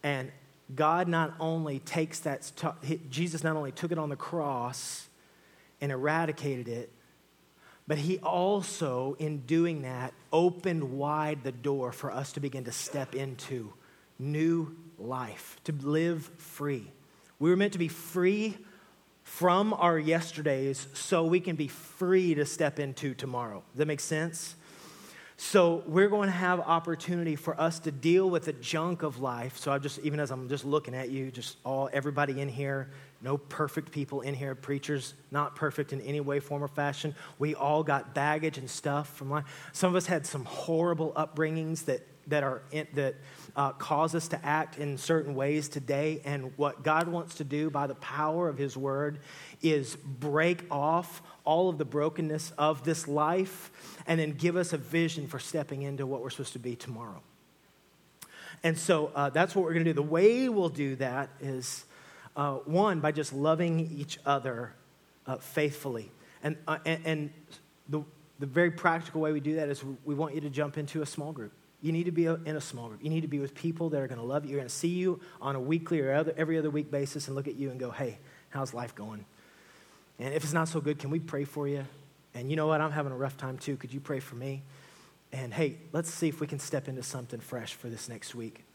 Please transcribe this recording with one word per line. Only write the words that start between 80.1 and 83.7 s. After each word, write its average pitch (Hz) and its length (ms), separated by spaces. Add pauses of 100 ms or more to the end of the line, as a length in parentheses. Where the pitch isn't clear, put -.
And 135 120
if 151 100
it's 147 80
not 160 160
so 160 140
good, 147 180
can 139 120
we 165 80
pray 143 260
for 143 200
you? 143 200 (480)
And 123 160
you 156 80
know 156 100
what? 156 140
I'm 156 100
having 143 220
a - 20
rough 135 220
time 131 200
too. 135 200